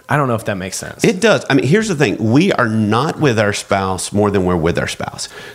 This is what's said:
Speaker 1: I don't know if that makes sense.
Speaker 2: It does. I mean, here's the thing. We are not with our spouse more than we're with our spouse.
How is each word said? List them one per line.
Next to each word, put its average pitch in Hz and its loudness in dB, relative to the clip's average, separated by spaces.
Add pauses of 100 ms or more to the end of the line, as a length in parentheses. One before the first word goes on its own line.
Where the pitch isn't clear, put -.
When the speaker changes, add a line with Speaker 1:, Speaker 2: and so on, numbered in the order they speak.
Speaker 1:
I 131 0
don't 147 2
know 120 0
if 107 -4
that 104 -2
makes 92 -8
sense. - -8
Speaker 2:
It 180 2
does. 196 2
I - 2
mean, 139 2
here's 214 2
the 202 -2
thing. 139 0 (160)
We 170 4
are 120 0
not 110 0
with 131 2
our 104 2
spouse 95 -2
more 101 2
than 98 2
we're 90 2
with 85 0
our - -2
spouse. - -10 (260)